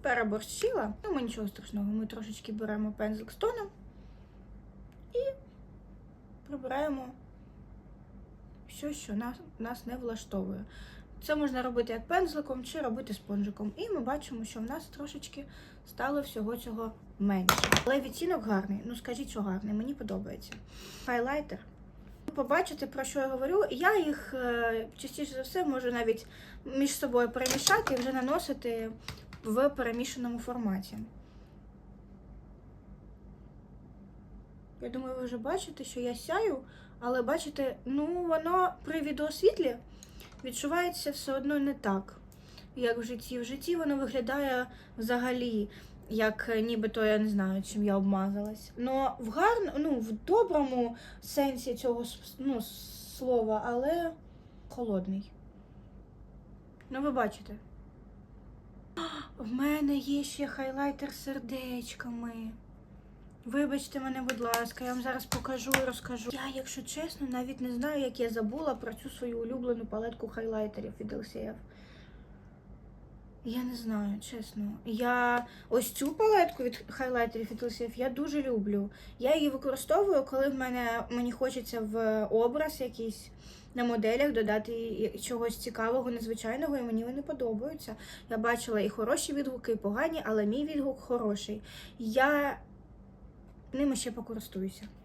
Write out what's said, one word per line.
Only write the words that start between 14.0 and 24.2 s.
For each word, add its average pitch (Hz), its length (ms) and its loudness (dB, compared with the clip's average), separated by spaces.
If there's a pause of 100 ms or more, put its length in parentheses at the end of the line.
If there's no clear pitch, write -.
бачимо, 240 440 -2
що 220 160 -10
в - 20 -2
нас 277 240 -6
трошечки 285 580 -10 (440)
стало 277 320 0
всього 233 360 -2
цього 226 360 -4 (260)
менше. 190 380 6 (300)
Але 277 140 6
відтінок 330 440 0
гарний. 202 400 2
Ну, 240 120 -6
скажіть, 247 340 -6
що 214 120 -2
гарний, 202 320 0
мені 247 200 -2
подобається. 202 580 -6 (540)
Хайлайтер. 254 520 0 (760)
Побачите, 302 520 2
про 269 180 -4
що 277 160 -2
я 269 80 2
говорю. 277 420 4
Я 359 280 6
їх, 294 360 0